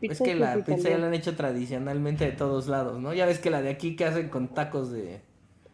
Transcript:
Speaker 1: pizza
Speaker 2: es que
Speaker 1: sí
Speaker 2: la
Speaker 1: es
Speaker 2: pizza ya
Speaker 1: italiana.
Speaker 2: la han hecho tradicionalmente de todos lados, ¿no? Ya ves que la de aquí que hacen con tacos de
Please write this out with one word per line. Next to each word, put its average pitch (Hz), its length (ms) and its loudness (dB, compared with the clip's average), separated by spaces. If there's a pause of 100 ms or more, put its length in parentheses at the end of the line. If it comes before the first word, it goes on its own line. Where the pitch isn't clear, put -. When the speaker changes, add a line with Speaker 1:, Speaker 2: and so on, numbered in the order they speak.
Speaker 1:
pizza 220 120 -2
Speaker 2:
es 147 60 -4
que 185 140 2
Speaker 1:
sí 170 60 2
Speaker 2:
la 127 160 4
Speaker 1:
es - 20 2
Speaker 2:
pizza 185 140 0
ya 175 80 2
Speaker 1:
italiana. 165 220 4
Speaker 2:
la 170 60 2
han 170 60 0
hecho 165 220 0
tradicionalmente 139 920 -2
de 135 80 0
todos 139 340 0
lados, 131 320 -2
¿no? 139 140 -4
Ya 180 120 4
ves 175 140 4
que 175 120 0
la 147 100 2
de 139 80 0
aquí 160 260 -4
que 175 80 0
hacen 160 260 0
con 127 200 -2
tacos 143 420 -2
de 101 300 -8 (520)